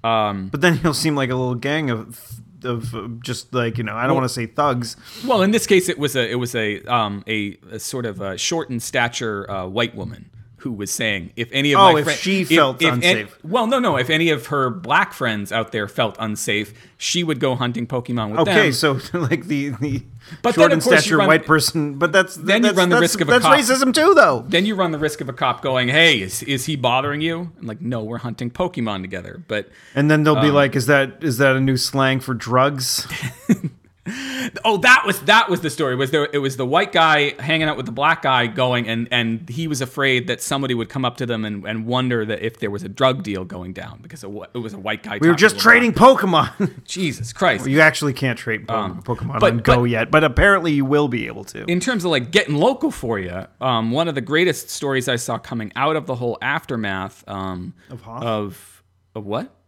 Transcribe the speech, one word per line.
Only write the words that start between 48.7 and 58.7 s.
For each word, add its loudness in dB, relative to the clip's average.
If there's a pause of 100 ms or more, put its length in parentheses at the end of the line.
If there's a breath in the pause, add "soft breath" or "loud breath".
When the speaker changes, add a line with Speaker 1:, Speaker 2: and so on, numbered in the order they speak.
Speaker 1:
Um, -6
Speaker 2:
Pokemon -6
Speaker 1:
but, 4
Speaker 2:
on 0
Go 4
Speaker 1:
but 2
Speaker 2:
yet, 0
but 6
apparently 4
you 2
will 2
be -4
able -12
to. -14
Speaker 1:
in 0
terms -2
of, 0
like, 0
getting 2
local 2
for -6
you, -8 (160)
um, 0
one 0
of -4
the -2
greatest 0
stories -2
I 0
saw -4
coming -8
out 0
of -4
the -4
whole -4
aftermath, -6
um, -8 (160 soft breath)
Speaker 2:
Of -16
Hoth? -12
Speaker 1:
of, -6 (320)